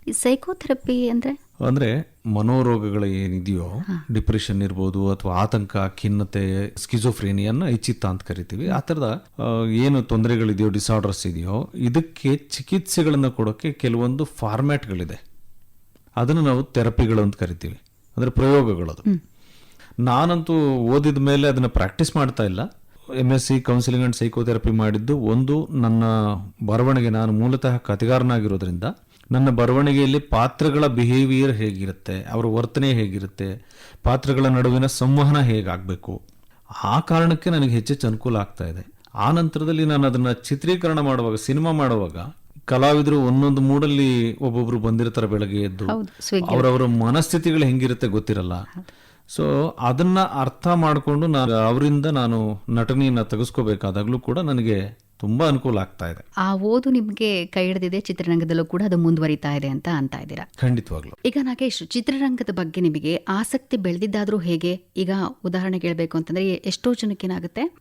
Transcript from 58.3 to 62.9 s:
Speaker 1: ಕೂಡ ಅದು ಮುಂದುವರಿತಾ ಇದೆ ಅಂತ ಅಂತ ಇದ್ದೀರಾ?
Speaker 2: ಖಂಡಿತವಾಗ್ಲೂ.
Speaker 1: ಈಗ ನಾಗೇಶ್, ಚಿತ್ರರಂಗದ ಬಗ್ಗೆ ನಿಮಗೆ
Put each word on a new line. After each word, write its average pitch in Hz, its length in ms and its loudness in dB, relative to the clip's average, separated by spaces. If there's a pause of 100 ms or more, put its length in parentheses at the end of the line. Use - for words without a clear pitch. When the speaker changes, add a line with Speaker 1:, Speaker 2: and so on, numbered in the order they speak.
Speaker 1:
ಕೂಡ 180 200 -4
ಅದು 185 120 0
ಮುಂದುವರಿತಾ 156 560 0
ಇದೆ 143 140 -4
ಅಂತ 135 280 -6
ಅಂತ 135 200 -4
ಇದ್ದೀರಾ? - 420 -12
Speaker 2:
ಖಂಡಿತವಾಗ್ಲೂ. 90 540 -2 (140)
Speaker 1:
ಈಗ 254 160 0
ನಾಗೇಶ್, 254 460 -4
ಚಿತ್ರರಂಗದ 254 640 -2
ಬಗ್ಗೆ 180 300 -4
ನಿಮಗೆ 156 340 0